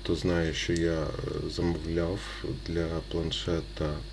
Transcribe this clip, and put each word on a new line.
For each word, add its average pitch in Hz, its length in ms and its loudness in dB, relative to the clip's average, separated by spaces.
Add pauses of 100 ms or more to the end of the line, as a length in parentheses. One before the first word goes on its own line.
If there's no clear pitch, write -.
то 87 120 2
знає, 85 380 2
що - 200 0
я, 82 280 4
е, 73 60 0 (480)
замовляв 85 640 2 (480)
для 82 180 2 (260)
планшета 80 840 0 (200)